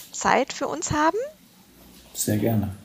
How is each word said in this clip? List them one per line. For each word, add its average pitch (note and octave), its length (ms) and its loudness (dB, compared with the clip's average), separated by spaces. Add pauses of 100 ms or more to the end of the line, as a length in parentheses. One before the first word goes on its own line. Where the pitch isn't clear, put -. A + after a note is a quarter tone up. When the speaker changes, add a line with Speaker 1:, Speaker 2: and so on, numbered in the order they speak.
(120)
Speaker 1:
Zeit G3+ 400 2
für - 160 -4
uns - 240 -4
haben. D#4 240 2 (960)
Speaker 2:
Sehr G#2+ 240 0
gerne. G#2+ 300 2 (180)